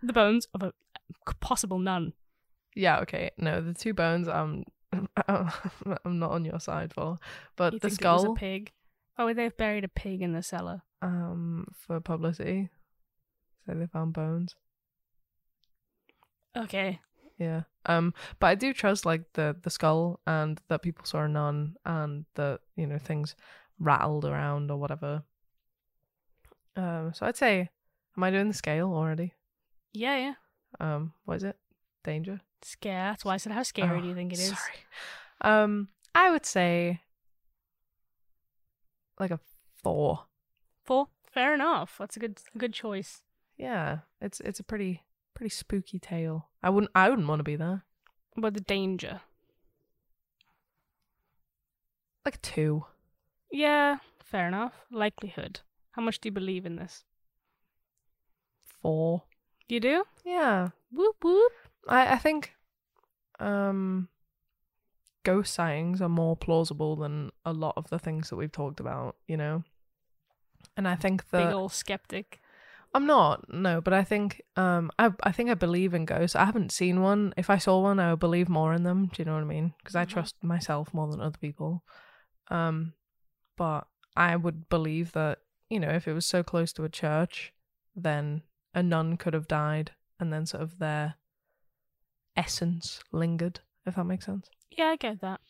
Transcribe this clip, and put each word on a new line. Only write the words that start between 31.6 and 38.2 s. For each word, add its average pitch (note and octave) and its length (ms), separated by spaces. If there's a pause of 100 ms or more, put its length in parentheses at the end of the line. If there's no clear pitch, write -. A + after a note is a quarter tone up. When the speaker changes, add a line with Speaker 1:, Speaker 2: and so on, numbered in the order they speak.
Speaker 2:
Danger? E3+ 360 (220)
Speaker 1:
Scare. F#3+ 500
That's G#3 140
why F#3+ 80
I G3 40
said, G#3+ 140
"How A#3 120
scary F3+ 360
Speaker 2:
Oh, - 20
Speaker 1:
do F3+ 60
you F3+ 80
think F3+ 180
it F3 60
is?" F#3 100
Speaker 2:
sorry. - 280 (640)
Um, G#3 480 (260)
I F4+ 160
would D#4 140
say, F3 560 (2250)